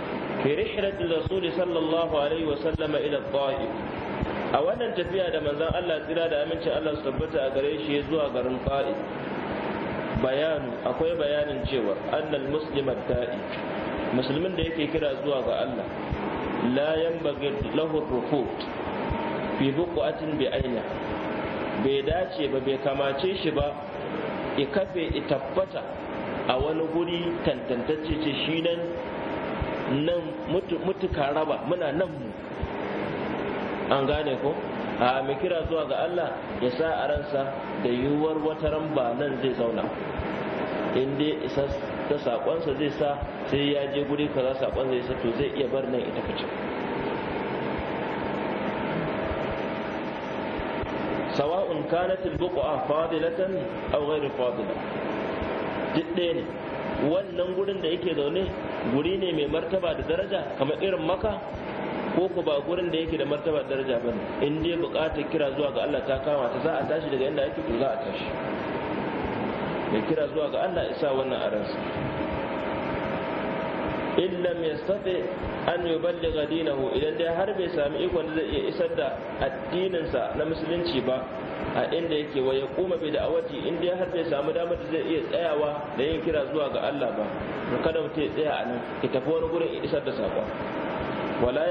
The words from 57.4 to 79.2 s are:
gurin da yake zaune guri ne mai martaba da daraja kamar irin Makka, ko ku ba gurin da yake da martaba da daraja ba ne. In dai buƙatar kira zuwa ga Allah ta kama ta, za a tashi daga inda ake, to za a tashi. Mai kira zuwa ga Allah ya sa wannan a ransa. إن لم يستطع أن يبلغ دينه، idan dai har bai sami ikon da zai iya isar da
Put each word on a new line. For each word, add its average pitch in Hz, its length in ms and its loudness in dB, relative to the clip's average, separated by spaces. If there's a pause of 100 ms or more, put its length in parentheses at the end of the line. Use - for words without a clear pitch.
gurin 190 300 0
da 160 40 0
yake 175 280 0
zaune 160 340 2 (460)
guri 170 220 2
ne 180 140 0
mai 151 140 2
martaba 165 480 0
da 139 140 -4
daraja 180 340 0 (160)
kamar 139 220 2
irin 180 260 2
Makka, 190 320 2 (800)
ko 180 160 4
ku 180 100 -2
ba 147 220 2
gurin 175 280 0
da 156 60 0
yake 160 220 0
da 135 60 0
martaba 147 420 0
da 135 80 0
daraja 131 240 0
ba 117 160 0
ne. - 320 0
In 156 160 0
dai 170 160 0
buƙatar 151 500 0
kira 147 260 2
zuwa 143 200 2
ga 123 80 2
Allah 135 240 0
ta 135 160 2
kama 143 320 2
ta, 127 80 -2
za 156 160 2
a 143 80 0
tashi 151 240 0
daga 131 160 2
inda 147 160 2
ake, 151 240 -2
to 117 120 0
za 135 120 4
a 110 80 0
tashi. - 280 -4 (1600)
Mai 110 160 4
kira 156 240 2
zuwa 151 200 2
ga 127 60 0 (140)
Allah 165 160 0
ya - 80 -2
sa 147 160 2
wannan 131 240 2
a 104 160 0
ransa. 104 280 0 (2250)
إن 180 160 4 (160)
لم 170 160 0
يستطع 180 540 0 (580)
أن 175 80 0
يبلغ 165 520 0 (120)
دينه، 156 320 0 (160)
idan 151 240 2
dai 165 160 2
har 196 160 2
bai 185 240 0
sami 151 320 2
ikon 165 240 2
da 160 80 0
zai 147 80 0
iya 143 140 0 (100)
isar 170 240 2
da 139 160 2 (320)